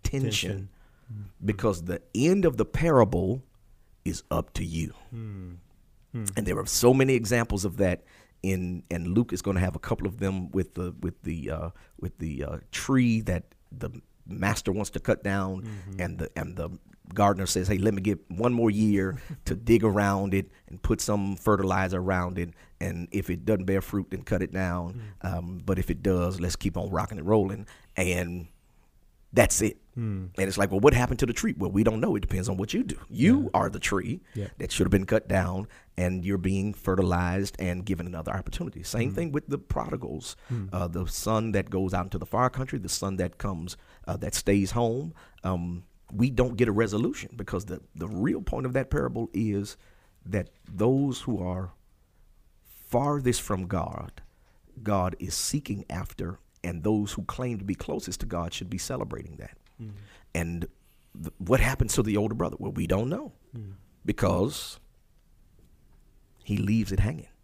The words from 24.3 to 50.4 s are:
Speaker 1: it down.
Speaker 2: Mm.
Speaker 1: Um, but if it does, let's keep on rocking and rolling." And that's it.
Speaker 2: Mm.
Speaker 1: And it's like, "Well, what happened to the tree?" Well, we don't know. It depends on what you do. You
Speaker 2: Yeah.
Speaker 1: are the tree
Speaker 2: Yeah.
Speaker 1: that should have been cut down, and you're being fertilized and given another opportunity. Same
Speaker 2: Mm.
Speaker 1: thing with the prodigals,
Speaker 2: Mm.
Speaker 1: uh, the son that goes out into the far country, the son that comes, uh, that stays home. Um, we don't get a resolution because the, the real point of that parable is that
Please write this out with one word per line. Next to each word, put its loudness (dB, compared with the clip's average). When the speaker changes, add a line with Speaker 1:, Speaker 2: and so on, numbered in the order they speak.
Speaker 1:
it -4
down. -4
Speaker 2:
Mm. -2
Speaker 1:
Um, -8
but 0
if -2
it -2
does, 2
let's 0
keep -2
on -4
rocking -4
and -6
rolling." 2
And 0
that's 6
it. 0
Speaker 2:
Mm. -4
Speaker 1:
And 2
it's -2
like, 4
"Well, 2
what 10
happened 4
to 4
the -2
tree?" 0
Well, 0
we 6
don't 4
know. 2
It 0
depends -2
on 0
what -2
you 0
do. -4
You 6
Speaker 2:
Yeah. -2
Speaker 1:
are 2
the -6
tree -2
Speaker 2:
Yeah. -4
Speaker 1:
that -6
should 4
have 4
been 6
cut 2
down, 2
and 0
you're 0
being 2
fertilized 0
and -2
given -4
another -6
opportunity. -6
Same -2
Speaker 2:
Mm. -6
Speaker 1:
thing -2
with -4
the -2
prodigals, -6
Speaker 2:
Mm. -4
Speaker 1:
uh, -2
the -4
son 0
that 0
goes 0
out 0
into -6
the -6
far 2
country, -6
the -8
son -2
that -2
comes, -6
uh, -4
that -6
stays 2
home. -2
Um, -4
we 2
don't 0
get 6
a 2
resolution 0
because -4
the, -8
the -6
real 0
point -2
of -4
that 0
parable -2
is -2
that -4